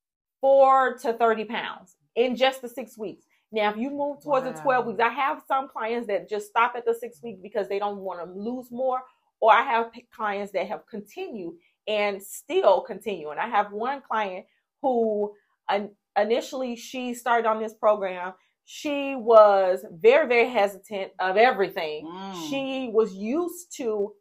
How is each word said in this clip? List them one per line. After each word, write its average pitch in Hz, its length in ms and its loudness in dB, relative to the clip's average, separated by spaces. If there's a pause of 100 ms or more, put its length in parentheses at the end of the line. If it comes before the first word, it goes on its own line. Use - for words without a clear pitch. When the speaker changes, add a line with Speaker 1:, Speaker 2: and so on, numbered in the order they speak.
(1000)
Speaker 1:
to 240 160 -2
thirty 220 300 2
pounds 214 520 -10 (200)
in 247 200 0
just 262 260 0
the 247 60 -12
six 240 300 -14
weeks. 202 260 -12 (260)
Now, 208 200 0
if 208 60 -4
you 247 140 -6
move 285 320 -6
towards 262 240 0
the 254 60 -6
twelve 254 320 0
Speaker 2:
Wow. 196 80 -6
Speaker 1:
weeks, 196 100 -2
I 226 80 4
have 277 360 -4
some 269 220 -2
clients 233 400 -6
that 180 200 -4
just 208 200 -8
stop 240 280 0
at 233 80 -10
the 233 100 0
six 233 280 -14
week 196 200 -14
because 202 260 -6
they 196 100 -4
don't 202 220 -6
wanna 180 260 -10
lose 226 440 -10
more. 254 320 -4 (380)
Or 220 120 8
I 226 100 6
have 233 300 -2
p-, - 220 -20
clients 202 380 -6
that 185 160 -2
have - 180 -10
continued 214 680 -12 (320)
and 208 360 -2
still 285 580 2
continue. 190 500 -10
And 151 100 -6
I 202 80 -4
have 208 240 0
one 247 280 -6
client 214 460 -6 (360)
who, 220 520 -2 (380)
in-, 202 180 -4 (280)
initially 240 580 -2
she 247 380 -10
started 233 340 0
on 220 120 0
this 220 140 -8
program. 190 580 -2 (320)
She 277 520 -6
was 208 760 8
very, 240 340 6
very 240 220 4
hesitant 202 680 -2
of 185 180 -2
everything. 180 680 2
Speaker 2:
Mm. 311 420 -10
Speaker 1:
She 269 440 -6
was 214 220 0
used 254 640 -6
to 214 440 -4